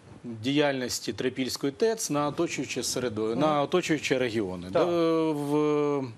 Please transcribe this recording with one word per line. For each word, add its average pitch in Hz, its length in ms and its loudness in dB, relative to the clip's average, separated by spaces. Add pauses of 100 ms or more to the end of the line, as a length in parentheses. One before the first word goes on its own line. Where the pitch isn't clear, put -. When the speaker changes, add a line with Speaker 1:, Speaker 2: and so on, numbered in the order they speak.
(240)
Speaker 1:
діяльності 127 880 0
Трипільської 127 600 -2
тец 220 360 0
на 147 180 0
оточуюче 143 560 -4
середо-, 110 460 -2
Speaker 2:
Мгм. 117 100 -2
Speaker 1:
на 147 220 4
оточуючі 147 560 2
регіони. 104 540 -2
Speaker 2:
Так. 165 160 4
Speaker 1:
До-, 165 460 2
в 147 720 0 (140)